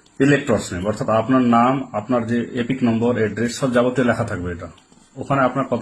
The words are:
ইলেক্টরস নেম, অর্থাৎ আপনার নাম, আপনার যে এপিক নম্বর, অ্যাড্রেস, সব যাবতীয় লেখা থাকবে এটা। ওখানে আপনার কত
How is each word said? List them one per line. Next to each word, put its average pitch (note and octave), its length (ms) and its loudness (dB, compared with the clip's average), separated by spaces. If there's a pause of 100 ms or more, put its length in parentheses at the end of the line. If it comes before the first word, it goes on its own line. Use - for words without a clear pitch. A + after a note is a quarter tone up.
(200)
ইলেক্টরস C3+ 520 2
নেম, F2+ 180 -6
অর্থাৎ A2+ 180 -4 (140)
আপনার B2+ 220 2 (120)
নাম, A#2+ 180 4 (260)
আপনার A#2 220 -2 (100)
যে A#2+ 60 0 (240)
এপিক B2+ 260 -4
নম্বর, A#2 320 2
অ্যাড্রেস, A2 400 -2
সব C3+ 160 0
যাবতীয় B2 360 2
লেখা A2+ 200 -2
থাকবে F2+ 240 -6
এটা। E2+ 140 -12 (520)
ওখানে C#3 260 0
আপনার C3 240 -2
কত A#2+ 100 0